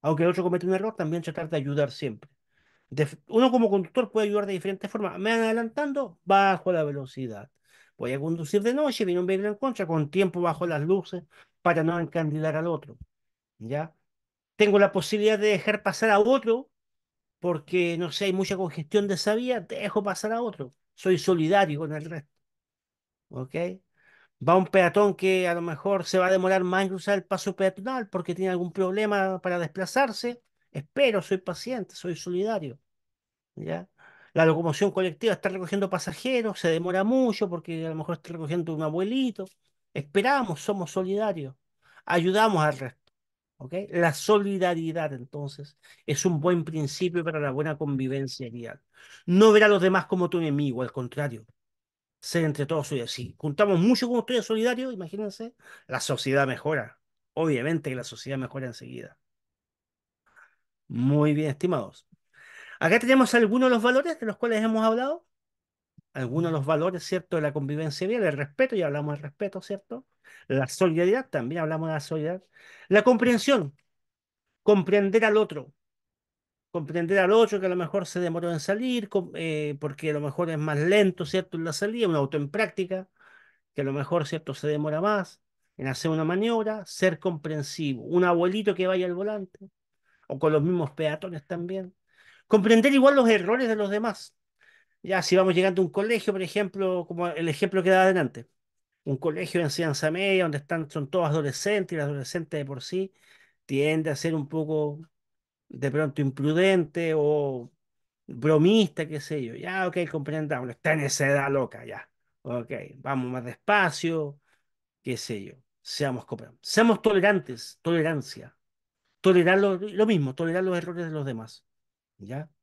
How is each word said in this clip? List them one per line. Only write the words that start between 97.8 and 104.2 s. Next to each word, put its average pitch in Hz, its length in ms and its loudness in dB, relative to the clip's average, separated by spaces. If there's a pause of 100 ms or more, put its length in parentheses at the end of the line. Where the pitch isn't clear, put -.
que 180 60 4
daba 185 160 8
adelante, 160 420 0 (560)
un 135 140 -2
colegio 170 420 -2
de 170 60 0
enseñanza 156 460 -2
media 190 320 2
donde 147 160 -2
están, 160 300 -6
son 143 200 -6
todos 175 200 0
adolescentes, 160 640 -2
y 175 40 -6
el 156 60 -2
adolescente 147 560 -6
de 143 80 -4
por 135 160 -10
sí 190 320 -6 (520)
tiende 156 440 0
a 143 60 -2
ser 165 180 -2